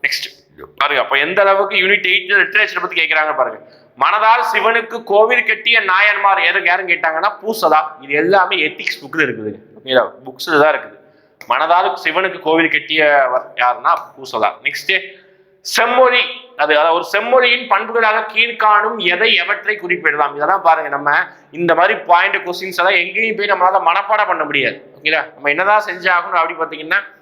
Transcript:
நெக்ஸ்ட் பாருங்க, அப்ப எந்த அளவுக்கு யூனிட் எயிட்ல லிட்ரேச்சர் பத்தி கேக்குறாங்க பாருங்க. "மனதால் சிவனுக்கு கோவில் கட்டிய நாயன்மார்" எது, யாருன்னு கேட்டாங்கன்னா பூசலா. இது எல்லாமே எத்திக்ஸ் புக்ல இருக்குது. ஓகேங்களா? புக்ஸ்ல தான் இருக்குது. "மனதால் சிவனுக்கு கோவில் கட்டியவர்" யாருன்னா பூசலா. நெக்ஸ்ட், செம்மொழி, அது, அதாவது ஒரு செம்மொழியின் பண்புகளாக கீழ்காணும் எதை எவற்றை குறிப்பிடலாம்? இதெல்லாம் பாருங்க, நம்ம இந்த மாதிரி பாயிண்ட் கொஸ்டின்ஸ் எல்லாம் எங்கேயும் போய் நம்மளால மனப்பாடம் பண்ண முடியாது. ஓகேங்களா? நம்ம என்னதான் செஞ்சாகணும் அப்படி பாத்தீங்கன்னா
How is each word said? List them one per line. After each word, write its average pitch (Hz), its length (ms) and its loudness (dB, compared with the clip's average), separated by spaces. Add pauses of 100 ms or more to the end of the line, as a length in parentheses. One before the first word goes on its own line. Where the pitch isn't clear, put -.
நெக்ஸ்ட் - 260 -6 (480)
பாருங்க, 139 260 0
அப்ப 139 160 0
எந்த 175 220 0
அளவுக்கு 196 360 2
யூனிட் 196 300 0
எயிட்ல 196 320 0
லிட்ரேச்சர் 190 420 0
பத்தி 175 160 -6
கேக்குறாங்க 156 400 0
பாருங்க. 123 220 -2 (400)
"மனதால் 214 540 2
சிவனுக்கு 226 520 -2
கோவில் 226 400 4
கட்டிய 220 360 0
நாயன்மார்" 196 600 2
எது, 175 240 0
யாருன்னு 180 280 0
கேட்டாங்கன்னா 170 460 -2
பூசலா. 175 440 0 (180)
இது 139 120 -8
எல்லாமே 180 440 2
எத்திக்ஸ் 156 440 -6
புக்ல 151 200 -6
இருக்குது. 110 320 -2 (200)
ஓகேங்களா? 127 340 0 (180)
புக்ஸ்ல 151 360 -2
தான் 151 140 6
இருக்குது. - 220 -10 (520)
"மனதால் 165 420 2 (140)
சிவனுக்கு 175 360 -2
கோவில் 160 280 2
கட்டியவர்" 147 760 2 (100)
யாருன்னா 123 380 0 (160)
பூசலா. 120 400 -4 (120)
நெக்ஸ்ட், 151 320 -4 (680)
செம்மொழி, 247 600 2 (320)
அது, 147 220 2
அதாவது 160 160 4
ஒரு 175 100 0
செம்மொழியின் 240 640 2
பண்புகளாக 220 580 0
கீழ்காணும் 220 720 0
எதை 190 360 0
எவற்றை 202 420 -2
குறிப்பிடலாம்? 151 600 -2
இதெல்லாம் 170 260 0
பாருங்க, 160 260 2
நம்ம 143 200 -4 (420)
இந்த 165 240 0
மாதிரி 180 240 2
பாயிண்ட் 185 380 2
கொஸ்டின்ஸ் 180 420 -8
எல்லாம் 185 240 2
எங்கேயும் 214 340 -4
போய் 202 140 -4
நம்மளால 185 300 2
மனப்பாடம் 196 460 0
பண்ண 165 180 -2
முடியாது. 135 320 -2 (140)
ஓகேங்களா? 156 320 -2 (100)
நம்ம 143 160 -6
என்னதான் 196 380 2
செஞ்சாகணும் 180 540 -2
அப்படி 165 140 -2
பாத்தீங்கன்னா 160 460 -4 (220)